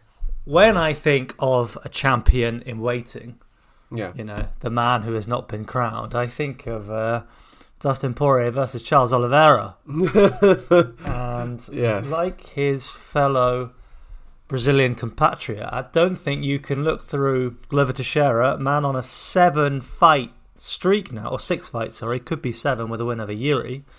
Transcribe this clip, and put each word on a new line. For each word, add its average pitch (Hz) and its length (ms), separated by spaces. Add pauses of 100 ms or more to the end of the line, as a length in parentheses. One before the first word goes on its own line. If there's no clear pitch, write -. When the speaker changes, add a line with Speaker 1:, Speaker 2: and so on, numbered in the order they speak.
(460)
Speaker 1:
when 196 320
I 156 160
think 143 460
of 127 440
a - 60
champion 120 760
in 113 160
waiting, 120 600 (520)
Speaker 2:
Yeah. 107 240
Speaker 1:
you 110 80
know, 107 240 (140)
the 120 100
man 120 320
who 113 100
has 107 140
not 123 200
been 107 180
crowned, 113 500
I 120 120
think 139 400
of, 110 220
uh, 113 340 (560)
Dustin 131 340
Poirier 127 380
versus 127 300
Charles 127 300
Oliveira. 123 640 (100)
Speaker 2:
<laughs> 180 1120 (100)
Speaker 1:
And 120 680
Speaker 2:
Yes. 117 400
Speaker 1:
like 175 360
his 139 420
fellow 127 840 (800)
Brazilian 131 440
compatriot, 113 760
I 127 220
don't 180 240
think 143 260
you 139 160
can 139 240
look 156 180
through 131 540 (140)
Glover 139 240
Teixeira, 131 640
man 143 260
on 135 140
a 127 40
seven-fight 147 1300 (240)
streak - 560
now, 110 160
or 131 100
six - 300
fights, 113 300
sorry, 120 200
could 156 220
be 123 100
seven 117 380
with 113 100
a 117 60
win 117 160
over 104 100
Yuri. 131 540 (140)